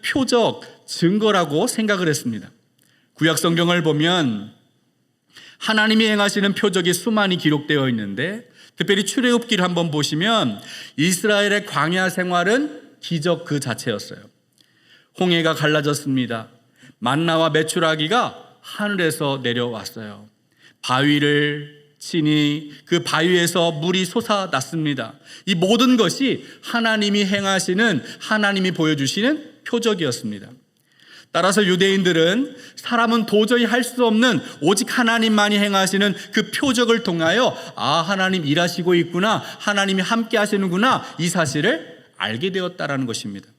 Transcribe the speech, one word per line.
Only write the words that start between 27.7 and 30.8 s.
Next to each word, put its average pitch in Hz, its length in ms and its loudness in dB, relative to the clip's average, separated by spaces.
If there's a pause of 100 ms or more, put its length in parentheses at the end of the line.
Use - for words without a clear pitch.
하나님이 202 500 0
보여주시는 156 960 -2
표적이었습니다. 165 840 -4 (840)